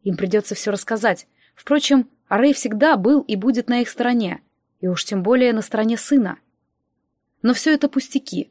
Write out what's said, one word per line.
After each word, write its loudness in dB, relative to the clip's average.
Им -2
придётся -2
всё -4
рассказать. -2
Впрочем, 2
Арей 2
всегда 2
был 2
и -4
будет -2
на 0
их -4
стороне, -2
и -4
уж -2
тем -2
более 2
на -2
стороне -2
сына. 0
Но 2
всё 2
это 2
пустяки. -6